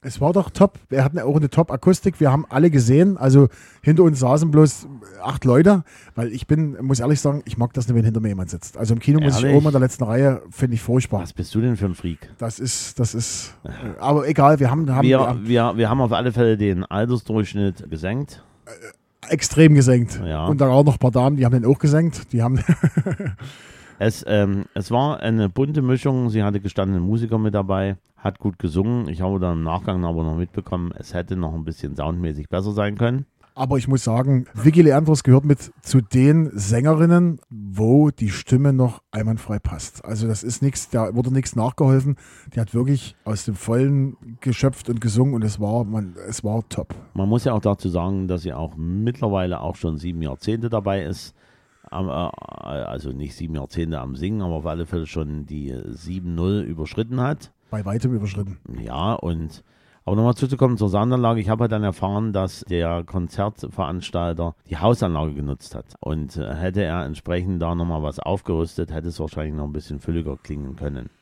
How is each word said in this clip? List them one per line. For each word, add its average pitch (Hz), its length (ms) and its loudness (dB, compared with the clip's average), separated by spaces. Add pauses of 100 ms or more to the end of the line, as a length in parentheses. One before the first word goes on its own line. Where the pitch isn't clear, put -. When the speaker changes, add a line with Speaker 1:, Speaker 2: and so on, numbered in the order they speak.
Speaker 1:
Es 127 160 -8
war 139 120 2
doch 190 180 2
top. - 380 2
Wir 131 160 2
hatten 143 160 0
auch 139 160 2
eine 151 120 2
Top-Akustik. 170 680 2
Wir 143 140 4
haben 147 160 2
alle 156 240 4
gesehen. 143 440 6
Also 135 300 8 (360)
hinter 156 200 6
uns 156 160 6
saßen 143 320 2
bloß 147 380 4 (340)
acht 127 220 -6
Leute, 160 400 6 (320)
weil 120 160 -4
ich 131 160 -10
bin, 151 360 0
muss 131 140 2
ehrlich 139 220 0
sagen, 147 240 -2
ich - 120 -10
mag 120 160 -2
das 123 140 -4
nicht, 123 100 0
wenn 113 80 4
hinter 113 140 2
mir 110 120 -2
jemand 92 200 -4
sitzt. - 260 -12
Also 113 180 0
im 113 40 -2
Kino 143 220 4
muss 139 180 2
ich 120 60 0
Speaker 2:
Ehrlich? 139 120 6
Speaker 1:
oben 147 100 6
in 151 40 4
der 139 100 4
letzten 127 220 0
Reihe, 127 480 2
finde 123 240 -2
ich 113 80 -4
furchtbar. 117 400 0
Speaker 2:
Was 82 100 -12
bist - 220 -10
du 110 60 2
denn 120 160 0
für 92 100 -4
ein 92 80 -2
Freak? - 440 -10
Speaker 1:
Das 113 200 -8
ist, - 400 -8
das 117 160 0
ist, - 480 -6
Speaker 2:
Ja. - 80 -14
Speaker 1:
äh, 113 300 -12
aber 143 280 2
egal, 147 300 6
wir 127 140 2
haben, 147 200 0
haben, 131 140 4
Speaker 2:
Wir, 131 140 6
Speaker 1:
wir 131 80 2
haben 107 180 -4
Speaker 2:
wir, 117 300 2
wir 113 120 2
haben 127 120 2
auf 120 100 2
alle 120 220 0
Fälle 113 240 4
den 98 260 0
Altersdurchschnitt 104 1080 -2
gesenkt. 92 540 -8 (240)
Speaker 1:
Äh, - 40 -20 (600)
extrem 156 440 6
gesenkt. 123 500 4
Speaker 2:
Ja. 78 200 -4
Speaker 1:
Und 143 140 0
da 135 80 4
waren 135 160 6
noch 143 100 4
ein - 40 -8
paar 127 140 2
Damen, 131 240 2
die 131 80 2
haben 123 80 2
den 120 120 2
auch 123 140 4
gesenkt. 156 540 0
Die 120 100 0
haben 127 160 2
<laughs> - 640 0 (760)
Speaker 2:
Es, - 280 -2
ähm, 101 380 0 (100)
es 95 160 -6
war 135 300 0
eine 110 280 0
bunte 139 320 -2
Mischung. 127 500 0
Sie 107 120 0
hatte 104 180 0
gestandene 95 400 -2
Musiker 110 380 -2
mit 107 160 -2
dabei, 98 420 -2 (200)
hat - 240 -6
gut 98 180 -4
gesungen. 95 500 -2
Ich 82 120 -8
habe 95 180 -2
dann 87 200 -2
im 80 60 -2
Nachgang 90 400 -4
aber 82 200 -2
noch 80 120 -2
mitbekommen, 87 600 -6
es - 160 -16
hätte 90 220 -6
noch 80 180 -4
ein 80 100 -8
bisschen 78 300 -10
soundmäßig 76 540 -6
besser 95 240 -4
sein 104 260 -4
können. 123 280 -2 (280)
Speaker 1:
Aber 131 220 -2
ich 120 100 -2
muss 131 160 0
sagen, 127 520 0
Vicky 151 280 6
Leandros 151 400 6
gehört 131 220 6
mit 143 260 0 (120)
zu - 180 2
den 143 540 4
Sängerinnen, 156 840 4 (120)
wo 110 600 4
die 113 200 -2
Stimme 135 420 2
noch 127 300 0 (100)
einwandfrei 107 480 -4
passt. - 440 -10
Also 107 220 -4
das 110 160 -2
ist 117 200 -4
nix, 139 260 -2
da 113 260 -2
wurde 123 180 0
nichts 131 220 -2
nachgeholfen. 131 640 2 (380)
Die 120 60 -2
hat 107 140 -4
wirklich 127 400 0 (100)
aus 107 200 -6
dem 107 100 -4
Vollen 135 640 0 (240)
geschöpft 131 480 -2
und 117 140 -2
gesungen 123 320 2
und 113 100 -2
es 107 160 -2
war, 110 240 -2
man, 101 320 -6 (100)
es 110 160 -10
war 110 280 -2
top. - 240 -8 (180)
Speaker 2:
Man 95 160 -2
muss 113 160 2
ja 131 80 2
auch 107 80 0
dazu 101 300 -2
sagen, 92 360 -2
dass 87 160 -2
sie 82 120 -6
auch 80 220 -8
mittlerweile 92 840 -2
auch 82 160 -8
schon 80 220 -4
sieben 85 240 -8
Jahrzehnte 107 480 -4
dabei 98 340 -2
ist. - 300 -10 (560)
Am, 92 180 -6
äh, - 40 -4
also 69 1000 -8
nicht 69 240 -10
sieben 82 180 -10
Jahrzehnte 78 460 -6
am 65 160 -10
Singen, 98 240 -6
aber 90 140 -4
auf 78 120 -6
alle 82 200 -6
Fälle 82 180 -6
schon 76 400 -8
die 69 340 -10 (120)
sieben 87 440 -10
null 92 320 -2
überschritten 104 540 -6
hat. - 320 -6 (180)
Speaker 1:
Bei 107 140 -6
weitem 117 300 -2
überschritten. 98 420 -6 (260)
Speaker 2:
Ja, 71 300 -4
und 82 500 -6 (420)
aber 98 120 -2
nochmal 117 180 4
zuzukommen 127 440 2
zur 101 100 2
Soundanlage. 113 520 2
Ich 95 80 -4
habe 110 140 0
halt 113 100 0
dann 107 120 -2
erfahren, 101 480 -2
dass 95 360 -4
der 85 360 -2
Konzertveranstalter 87 1500 -6 (140)
die 78 100 -8
Hausanlage 82 560 0
genutzt 71 400 -10
hat. - 260 -16
Und, 76 360 -8
äh, 67 180 -8
hätte 92 280 -4
er 85 220 -4
entsprechend 87 580 -6
da 85 120 -2
nochmal 85 280 -4
was 73 160 -6
aufgerüstet, 82 760 -4
hätte 80 160 -8
es 85 120 -10
wahrscheinlich 78 340 -8
noch 73 100 -6
ein 73 80 -8
bisschen 76 280 -10
fülliger 80 420 -6
klingen 71 340 -10
können. 71 320 -10 (140)